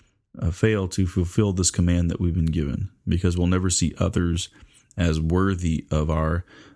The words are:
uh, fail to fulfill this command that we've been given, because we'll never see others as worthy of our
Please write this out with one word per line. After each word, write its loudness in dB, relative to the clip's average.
uh, -2
fail 0
to 0
fulfill 0
this 0
command 2
that -4
we've 0
been 0
given, -2
because 0
we'll 2
never 2
see 0
others 0
as 2
worthy 0
of 0
our 0